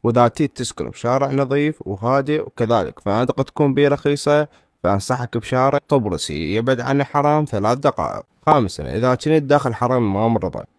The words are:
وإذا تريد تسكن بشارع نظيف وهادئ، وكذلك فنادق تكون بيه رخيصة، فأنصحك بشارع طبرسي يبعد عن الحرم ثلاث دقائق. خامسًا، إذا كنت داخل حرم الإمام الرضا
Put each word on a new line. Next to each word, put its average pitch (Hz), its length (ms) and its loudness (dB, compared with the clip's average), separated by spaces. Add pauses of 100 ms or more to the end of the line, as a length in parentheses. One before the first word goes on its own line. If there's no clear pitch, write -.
وإذا 120 240 4
تريد 143 200 -2
تسكن - 420 -8
بشارع 135 420 -2
نظيف 139 480 0
وهادئ، 131 600 -2
وكذلك 107 600 -2
فنادق 120 420 0
تكون 139 320 0
بيه 143 140 4
رخيصة، 147 600 0 (340)
فأنصحك 117 540 -2
بشارع 127 420 0 (100)
طبرسي 87 680 -2
يبعد 120 260 0
عن 135 200 0
الحرم 147 440 2
ثلاث 113 340 -2
دقائق. 85 440 -2 (240)
خامسًا، 95 500 0
إذا 127 180 2
كنت 123 140 -4
داخل 143 460 2
حرم 123 280 0
الإمام 110 340 2
الرضا 87 280 -4 (140)